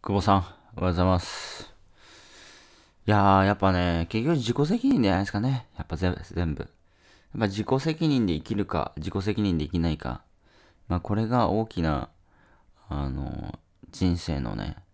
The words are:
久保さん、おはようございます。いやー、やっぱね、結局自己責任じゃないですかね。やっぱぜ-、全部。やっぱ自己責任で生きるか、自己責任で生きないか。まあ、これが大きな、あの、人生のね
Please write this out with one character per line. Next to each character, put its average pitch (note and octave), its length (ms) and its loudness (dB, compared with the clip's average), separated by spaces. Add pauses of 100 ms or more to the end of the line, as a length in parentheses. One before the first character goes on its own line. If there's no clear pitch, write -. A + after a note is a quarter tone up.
久 G2 100 0
保 G2 60 2
さ G2+ 120 4
ん、 - 20 8
お F#2+ 40 4
は F2+ 40 -2
よ - 80 -12 (240)
う - 60 -6
ご F#2 100 2
ざ F2 120 2
い - 20 4
ま F#2 160 4
す。 - 520 -12 (1300)
い G#2+ 40 2
や G2 280 6
ー、 F#2+ 60 6
や G2+ 80 4
っ - 20 2
ぱ F#2+ 160 2
ね、 F2 380 2
結 A#2 160 -2
局 E3 100 2
自 A#2+ 180 0
己 D3 140 2
責 A#3 220 0
任 A3+ 120 4
じ G#2+ 60 4
ゃ F#2+ 60 4
な F2 60 2
い - 20 0
で G2 60 -2
す - 40 -8
か G#2 80 -2
ね。 B2+ 380 -2
や - 80 -8
っ - 20 -20
ぱ - 80 -6
ぜ-、 F2+ 180 0 (200)
全 D#2+ 220 -2
部。 - 80 -8
や - 40 -10
っ - 720 -18
ぱ A2 80 2
自 G2 160 -2
己 C3 160 2
責 D#3 300 -2
任 B2+ 160 2
で F2 80 2
生 D2+ 120 -2
き - 80 -6
る G2+ 120 -2
か、 - 320 -4
自 D#2 140 -8
己 G2 100 -2
責 G#2+ 200 -2
任 F#2 160 2
で D2+ 60 0
生 - 80 -6
き F2+ 80 0
な E2 120 2
い D#2 60 -2
か。 - 240 -8 (680)
ま F2+ 80 0
あ、 - 20 0
こ G2+ 160 -2
れ A2 100 0
が A#2 220 2
大 A2 200 0
き - 140 -6
な、 D2 280 -2 (800)
あ C#2+ 200 -4
の、 C2 480 -8 (340)
人 F2+ 260 0
生 C#2+ 240 -4
の G1+ 160 -6
ね G1+ 180 -8 (180)